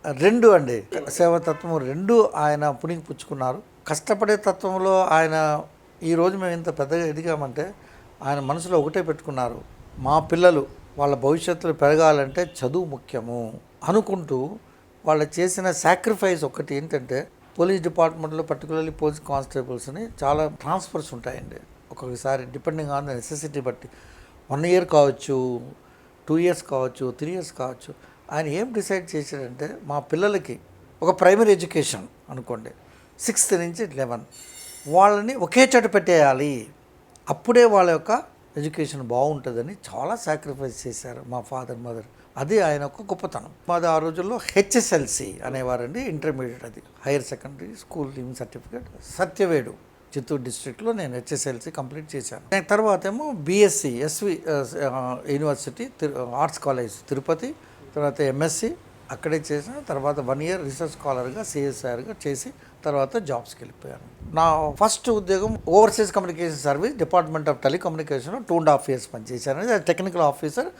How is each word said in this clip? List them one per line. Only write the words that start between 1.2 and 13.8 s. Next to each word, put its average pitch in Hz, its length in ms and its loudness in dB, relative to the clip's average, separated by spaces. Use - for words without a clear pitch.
రెండు 190 580 4
ఆయన 151 340 2
పుణికి 160 320 -6
పుచ్చుకున్నారు. 135 600 -6
కష్టపడే 202 500 0
తత్వంలో 190 680 2
ఆయన, 156 580 2
ఈరోజు 170 340 2
మేము 180 160 -2
ఇంత 165 260 -6
పెద్దగా 160 260 0
ఎదిగామంటే 156 680 -4
ఆయన 143 160 -2
మనసులో 165 400 0
ఒకటే 156 220 0
పెట్టుకున్నారు, 135 600 -6
మా 139 200 4
పిల్లలు 165 480 6
వాళ్ళ 143 180 2
భవిష్యత్తులో 160 580 0
పెరగాలంటే 151 680 6
చదువు 160 420 -2
ముఖ్యము 120 720 -8